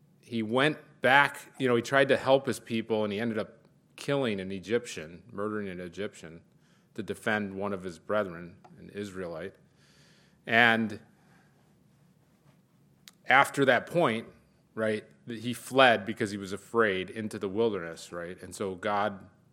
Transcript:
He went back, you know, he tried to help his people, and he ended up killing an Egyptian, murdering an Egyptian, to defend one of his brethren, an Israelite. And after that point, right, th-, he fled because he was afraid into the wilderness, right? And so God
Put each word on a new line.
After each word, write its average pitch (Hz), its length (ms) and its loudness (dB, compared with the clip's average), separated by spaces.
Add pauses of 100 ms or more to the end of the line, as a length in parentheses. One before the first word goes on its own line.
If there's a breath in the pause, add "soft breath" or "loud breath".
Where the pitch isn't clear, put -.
(200)
He 113 240 -6
went 131 340 2 (240)
back, 139 380 6 (180)
you 131 120 0
know, 120 80 4
he 117 40 2
tried 139 280 2
to 123 80 6
help 135 280 4
his 117 140 -4
people, 113 460 -2
and 101 80 -4
he 98 60 -4
ended 113 180 -4
up 101 200 -8 (380)
killing 127 460 -2
an 95 100 -8
Egyptian, 90 720 -6 (100)
murdering 104 380 -6
an 90 100 -10
Egyptian, 87 640 -12 (540 soft breath)
to 110 60 -10
defend 101 540 -2
one 98 160 -4
of 92 120 -8
his 87 160 -12
brethren, 90 560 -4 (220)
an 90 160 -20
Israelite. 92 600 -10 (920 soft breath)
And 113 540 4 (2250 soft breath)
after 135 360 6
that 127 220 4
point, 123 380 0 (500)
right, 107 280 -2 (240)
th-, 113 140 -12
he 120 120 -6
fled 120 520 6
because 107 260 -2
he 104 60 -6
was 98 140 -8
afraid 98 580 0
into 107 300 -8
the 101 80 -6
wilderness, 95 640 -4
right? 87 300 -10
And 90 120 -16
so 95 220 -6
God 101 440 -2 (340)